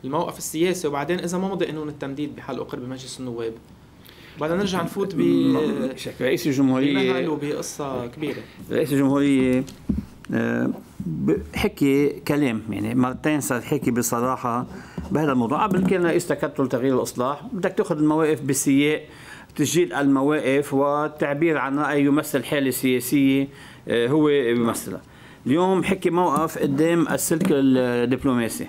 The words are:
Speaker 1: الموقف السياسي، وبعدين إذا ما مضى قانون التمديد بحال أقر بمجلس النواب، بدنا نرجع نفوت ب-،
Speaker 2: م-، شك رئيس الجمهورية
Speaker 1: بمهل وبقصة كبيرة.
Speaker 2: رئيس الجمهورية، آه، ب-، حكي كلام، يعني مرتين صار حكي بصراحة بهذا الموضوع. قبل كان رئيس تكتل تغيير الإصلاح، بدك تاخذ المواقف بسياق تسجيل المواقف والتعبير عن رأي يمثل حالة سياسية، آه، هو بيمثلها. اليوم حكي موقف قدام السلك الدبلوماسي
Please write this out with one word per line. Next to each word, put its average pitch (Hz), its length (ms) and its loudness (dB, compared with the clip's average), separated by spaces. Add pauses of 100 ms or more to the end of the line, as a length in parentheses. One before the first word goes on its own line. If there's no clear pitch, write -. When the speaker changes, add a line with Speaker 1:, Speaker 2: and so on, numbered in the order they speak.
Speaker 1:
الموقف 151 340 -4
السياسي، 180 500 -2
وبعدين 147 320 -2
إذا 180 180 -4
ما 185 100 -2
مضى 175 180 -2
قانون 151 240 -6
التمديد 143 460 -8
بحال 123 240 -10
أقر - 200 -8
بمجلس 131 400 -12
النواب، 117 340 -6 (880)
بدنا 160 140 0
نرجع 185 260 0
نفوت 180 340 -4
ب-، 143 40 0
Speaker 2:
م-، 135 800 2
شك - 240 -10
رئيس 139 260 0
الجمهورية 135 680 4
Speaker 1:
بمهل 131 160 0
وبقصة 143 800 -6
كبيرة. 143 320 -6 (320)
Speaker 2:
رئيس 127 220 0
الجمهورية، 135 720 4 (680)
آه، - 360 0 (300)
ب-، - 560 -2
حكي 143 540 2 (100)
كلام، 139 500 0
يعني 104 260 -4
مرتين 131 460 0
صار 123 200 -2
حكي 139 300 -2
بصراحة 120 760 -2 (460)
بهذا 147 200 2
الموضوع. 127 320 0
قبل 185 240 0
كان 185 180 2
رئيس 165 220 0
تكتل 143 420 -2
تغيير 131 260 0
الإصلاح، 123 460 -2 (100)
بدك 190 220 -2
تاخذ 190 240 0
المواقف 151 440 2
بسياق 143 600 2 (540)
تسجيل 151 380 2
المواقف 139 800 2
والتعبير 147 840 0
عن 135 220 -2
رأي 147 260 2
يمثل 143 380 2
حالة 135 280 0
سياسية، 135 760 2 (400)
آه، 117 200 2
هو 151 180 2
بيمثلها. 120 760 0 (440)
اليوم 180 380 2
حكي 190 260 0
موقف 160 480 0
قدام 156 500 2
السلك 160 420 0
الدبلوماسي 127 1200 2